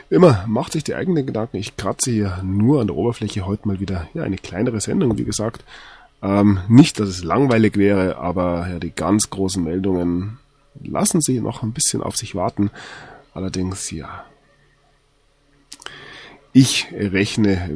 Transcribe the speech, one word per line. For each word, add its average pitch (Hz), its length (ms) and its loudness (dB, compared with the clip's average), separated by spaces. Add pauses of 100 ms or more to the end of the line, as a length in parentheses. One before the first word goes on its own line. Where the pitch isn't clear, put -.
Wie - 60 -2
immer 123 320 6
macht 113 260 -2
sich 156 120 -6
die - 100 -6
eigenen 151 320 -2
Gedanken, 110 320 -4
ich - 180 -10
kratze 104 360 -4
hier 98 300 0
nur 107 380 2
an 110 60 2
der 82 100 -2
Oberfläche, 107 480 -2
heute 101 240 -4
mal 95 100 -2
wieder, 92 360 -4
ja, - 80 -6
eine 95 160 -4
kleinere 113 420 -4
Sendung, 120 380 0
wie 123 60 -4
gesagt. 110 420 -6 (560)
Ähm, 101 460 4
nicht, 123 320 8
dass 101 80 0
es 90 160 -8
langweilig 110 540 4
wäre, 98 400 2
aber 87 500 -2
ja, 90 100 -6
die 82 120 -6
ganz 98 400 0
großen 95 340 -2
Meldungen 90 720 -2 (460)
lassen - 380 0
sie 127 180 -2
noch - 220 -6
ein 110 100 -4
bisschen - 300 -4
auf - 120 -8
sich - 200 -10
warten. 101 360 -2 (640)
Allerdings, 92 580 -6
ja, - 360 -14 (2250)
ich - 400 4
rechne 98 840 0